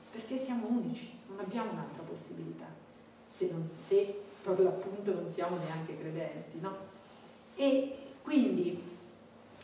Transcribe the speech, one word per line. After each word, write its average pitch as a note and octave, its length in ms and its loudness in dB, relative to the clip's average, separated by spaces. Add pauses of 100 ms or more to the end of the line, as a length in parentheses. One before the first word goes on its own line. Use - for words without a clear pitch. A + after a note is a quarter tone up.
(120)
perché B3+ 260 -6
siamo B3 300 -2
unici, - 500 0 (100)
non G3 120 -10
abbiamo A3+ 320 -2
un'altra D#3+ 300 -6
possibilità, E3 640 -8 (640)
se - 220 0
non, E3 260 -2
se - 440 4 (200)
proprio F#3 280 6
appunto G3+ 440 -2
non E3+ 160 -2
siamo F3 280 0
neanche D#3+ 400 -4
credenti, D#3+ 600 -6
no? G3 160 -4 (800)
E C4+ 400 6 (280)
quindi - 580 4 (840)